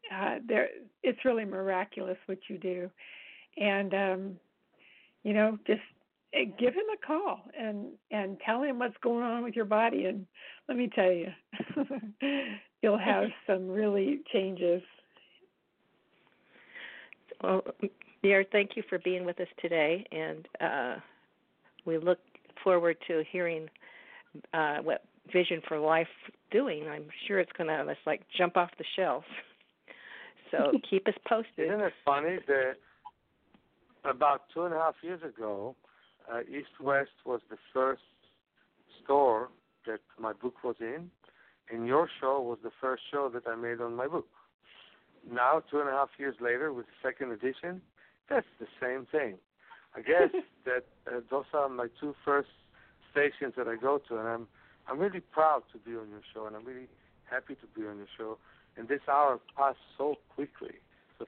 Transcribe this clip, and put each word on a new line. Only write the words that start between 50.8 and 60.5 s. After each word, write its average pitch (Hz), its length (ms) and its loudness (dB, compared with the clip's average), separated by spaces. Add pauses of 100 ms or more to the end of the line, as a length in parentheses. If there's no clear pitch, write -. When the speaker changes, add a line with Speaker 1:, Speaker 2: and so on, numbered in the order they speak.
Speaker 3:
uh, 120 120 -6 (100)
those 135 240 -2
are 143 160 2
my 123 180 -6 (120)
two 147 240 -6
first 143 260 2 (600)
stations 143 460 0
that 120 100 -2
I 117 80 -4
go 135 240 2 (100)
to, 117 80 -4
and 110 100 -4
I'm, 117 200 -4 (400)
I'm 135 120 -4
really 190 220 -2
proud 156 420 2 (100)
to 113 60 -16
be 117 180 -10
on 107 120 -12
your 104 120 -16 (120)
show, 110 120 -10
and 107 100 -10
I'm 110 100 -14
really 127 220 -14 (420)
happy 127 260 -6
to 110 240 -16
be 107 80 -6
on 104 100 -10
your 101 100 -14 (100)
show. 110 200 -8 (400)
And 113 100 -12
this 139 220 -2
hour 139 300 4 (180)
passed 139 200 2 (200)
so 143 180 -2 (200)
quickly. - 400 -10 (420)